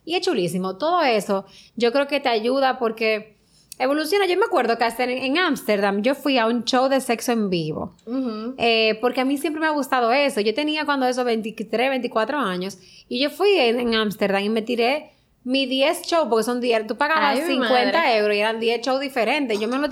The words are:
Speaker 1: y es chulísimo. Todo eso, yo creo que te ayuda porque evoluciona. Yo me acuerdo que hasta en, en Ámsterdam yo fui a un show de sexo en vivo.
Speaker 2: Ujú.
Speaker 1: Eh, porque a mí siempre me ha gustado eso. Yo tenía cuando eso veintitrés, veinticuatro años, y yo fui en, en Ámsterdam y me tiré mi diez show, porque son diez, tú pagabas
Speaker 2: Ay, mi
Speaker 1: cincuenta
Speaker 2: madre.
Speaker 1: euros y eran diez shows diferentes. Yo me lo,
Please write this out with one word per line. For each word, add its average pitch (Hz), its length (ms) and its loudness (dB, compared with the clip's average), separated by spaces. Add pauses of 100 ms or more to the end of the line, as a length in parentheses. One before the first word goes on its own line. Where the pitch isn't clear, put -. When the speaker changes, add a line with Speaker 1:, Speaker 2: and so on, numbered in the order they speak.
Speaker 1:
y 330 100 -4
es 370 60 0
chulísimo. 190 560 -2
Todo 330 260 0
eso, 202 420 0 (300)
yo 233 180 2
creo 277 140 0
que 277 120 -2
te 269 100 0
ayuda 254 500 0
porque 220 580 -2 (400)
evoluciona. 311 480 0
Yo 359 120 2
me 427 80 2
acuerdo 247 340 2
que 240 60 2
hasta 233 180 -2
en, 247 80 -2
en 262 260 -2
Ámsterdam 208 640 0
yo 254 140 2
fui 269 240 0
a 226 80 2
un 233 160 0
show 262 260 2
de 269 100 2
sexo 240 320 -2
en 214 200 0
vivo. 156 440 -4 (120)
Speaker 2:
Ujú. 240 500 -6
Speaker 1:
Eh, 220 440 2
porque 247 200 0
a 254 40 0
mí 277 120 0
siempre 311 240 -4
me 320 60 0
ha 311 40 2
gustado 262 400 2
eso. 269 300 2
Yo 214 140 0
tenía 302 300 -2
cuando 269 220 0
eso 247 160 0
veintitrés, 226 680 -2
veinticuatro 247 480 -2
años, 190 400 -4 (280)
y 247 140 -4
yo 285 80 2
fui 381 240 2
en, 247 260 2
en 240 140 0
Ámsterdam 202 500 0
y 208 60 -2
me 220 140 -2
tiré 240 480 -2 (320)
mi 262 240 0
diez 269 400 0
show, 320 200 0
porque 220 160 2
son 247 160 -2
diez, 226 280 0
tú 226 100 -6
pagabas 294 400 2
Speaker 2:
Ay, 277 60 0
mi - 100 -2
Speaker 1:
cincuenta 247 460 2
Speaker 2:
madre. 262 180 2
Speaker 1:
euros 208 180 2
y 208 40 0
eran 226 200 0
diez 226 220 0
shows 262 180 -2
diferentes. 262 600 -2
Yo 214 80 -2
me 247 100 -2
lo, 294 140 -2